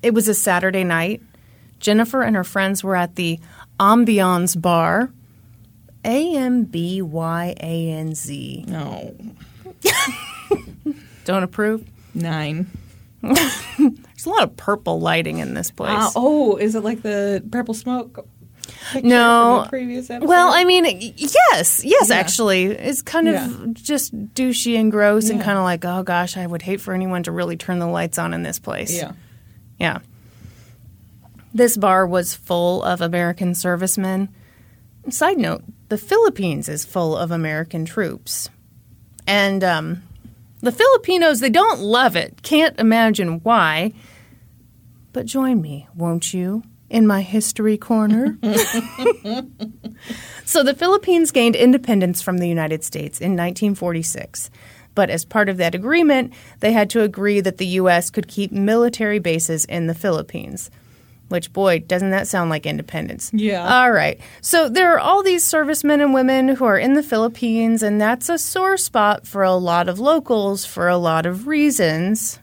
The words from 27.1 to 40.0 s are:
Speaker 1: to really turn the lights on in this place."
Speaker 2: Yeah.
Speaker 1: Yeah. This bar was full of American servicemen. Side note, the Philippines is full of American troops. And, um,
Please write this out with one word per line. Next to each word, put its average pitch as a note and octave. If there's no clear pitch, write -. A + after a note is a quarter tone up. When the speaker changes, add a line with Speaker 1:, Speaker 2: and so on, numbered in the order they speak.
Speaker 1:
to E3+
really F3
turn F3+
the E3+
lights E3+
on E3+
in E3+
this D#3+
place." -
Speaker 2:
Yeah. E3
Speaker 1:
Yeah. E3
This A#3
bar F#3+
was F3
full F3
of F3+
American F3
servicemen. F#3
Side E4+
note, E3
the G#3+
Philippines G3+
is D3
full E3
of E3+
American D#3+
troops. -
And, G3
um, E3+